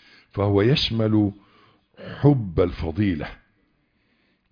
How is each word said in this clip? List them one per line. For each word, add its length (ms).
فهو 300
يشمل 720
حب 400
الفضيلة 680